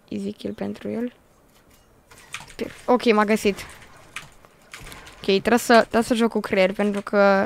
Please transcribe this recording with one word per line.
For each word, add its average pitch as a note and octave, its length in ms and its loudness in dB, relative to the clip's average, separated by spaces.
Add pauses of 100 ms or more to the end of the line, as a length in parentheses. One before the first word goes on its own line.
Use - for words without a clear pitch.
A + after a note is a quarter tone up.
easy G3+ 240 -8
kill G#3 220 -10
pentru G3+ 360 -10
el. A3+ 240 -8 (1700)
Ok, B3 280 2
m-a G#3+ 120 2
găsit. G#3 400 -2 (1600)
Ok, - 20 -16
trebuie G3+ 340 2
să, A#3+ 160 2
trebuie A3+ 280 4
să A#3+ 120 -2
joc A3+ 180 2
cu A3 80 -2
creier, F#3+ 340 0
pentru G3+ 280 -2
că G3+ 440 4